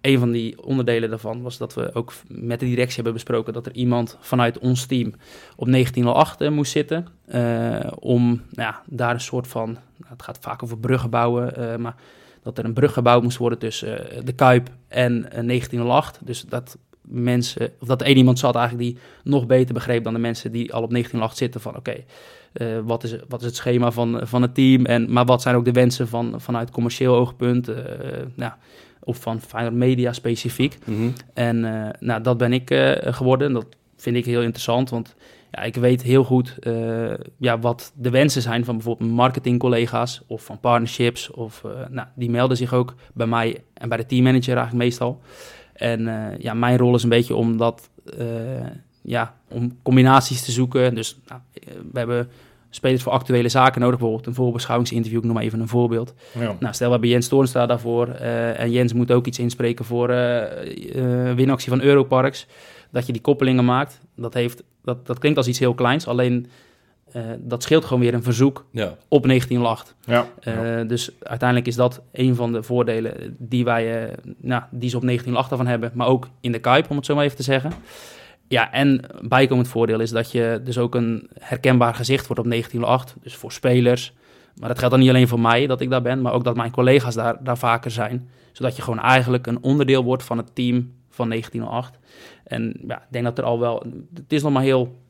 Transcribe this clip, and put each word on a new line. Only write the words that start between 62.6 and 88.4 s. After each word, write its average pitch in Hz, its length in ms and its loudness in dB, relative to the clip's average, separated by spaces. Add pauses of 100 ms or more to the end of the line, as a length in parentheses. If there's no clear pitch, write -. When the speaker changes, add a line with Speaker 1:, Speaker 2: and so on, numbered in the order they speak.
Speaker 1:
Dat 123 160 -4
je 127 60 -6
die 113 100 -4
koppelingen 131 420 4
maakt, 127 360 0 (160)
dat 117 180 -10
heeft, 120 280 -2 (200)
dat, 123 240 -6
dat 123 120 -4
klinkt 147 200 2
als 120 100 2
iets 123 100 -2
heel 123 160 2
kleins, 127 320 0
alleen, 123 400 0 (640)
eh, 117 100 -10 (160)
dat 120 240 -6
scheelt 156 220 4
gewoon 123 180 0
weer 120 120 2
een 117 80 -2
verzoek 123 480 2
Speaker 2:
Ja. 104 260 -6 (120)
Speaker 1:
op 139 180 4
negentien 127 320 2
nul 120 100 2
acht. - 260 -6 (100)
Speaker 3:
Ja. 120 220 2 (140)
Speaker 1:
Eh, 113 140 -6 (240)
Speaker 3:
Ja. 117 60 -4
Speaker 1:
dus 117 260 -4 (120)
uiteindelijk 123 460 0
is 120 80 -4
dat 123 260 0 (100)
een 127 220 2
van 120 180 -2
de 113 100 -4
voordelen 113 760 -2
die 123 260 -2
wij, 113 440 0
eh, - 40 -10 (240)
nou, 127 340 -4
die 123 200 -6
ze 120 60 -4
op 120 60 -2
negentien 123 280 0
nul 123 100 0
acht 127 100 -2
daarvan 127 180 -2
hebben, 117 260 -2
maar 120 120 -2
ook 127 220 2 (120)
in 120 120 -2
de 113 60 -2
Kuip, 131 320 2
om 147 60 -2
het 139 100 -4
zo 147 80 0
maar 147 100 2
even 135 120 -2
te 139 60 -8
zeggen. 135 300 0 (760)
Ja, 113 240 0
en 135 280 4 (200)
bijkomend 123 480 2
voordeel 113 320 0
is 113 100 -2
dat 117 220 -2
je 117 320 0
dus 123 140 -4
ook 120 160 0
een 117 340 -2 (120)
herkenbaar 127 540 4
gezicht 127 320 -2
wordt 120 160 -4
op 113 60 -2
negentien 117 320 -4
nul 117 80 0
acht. 127 340 0
Dus - 120 -18
voor - 180 -16
spelers. 123 600 2 (440)
Maar - 120 -12
dat 123 100 -4
geldt 123 160 2
dan 131 80 8
niet 127 100 8
alleen 127 160 6
voor 120 120 0
mij, 117 260 4
dat 127 140 -2
ik 127 100 -4
daar 127 120 0
ben, 127 200 -2
maar 120 100 -2
ook 123 120 0
dat 117 120 -2
mijn 117 140 -4
collega's 127 440 4
daar, 117 300 -2
daar 123 140 -2
vaker 117 320 0
zijn. 120 380 -6 (240)